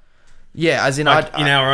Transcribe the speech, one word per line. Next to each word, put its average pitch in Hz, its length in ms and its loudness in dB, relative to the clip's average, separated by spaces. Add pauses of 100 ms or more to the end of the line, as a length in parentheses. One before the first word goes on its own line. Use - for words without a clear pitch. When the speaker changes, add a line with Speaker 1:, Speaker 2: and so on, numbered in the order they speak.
(520)
Speaker 1:
Yeah, 147 320 0
as 139 140 -2
in, 151 80 -2
Speaker 2:
Like, 147 260 2
Speaker 1:
I, 151 80 -6
Speaker 2:
in 147 60 0
Speaker 1:
I 139 60 2
Speaker 2:
our 135 200 0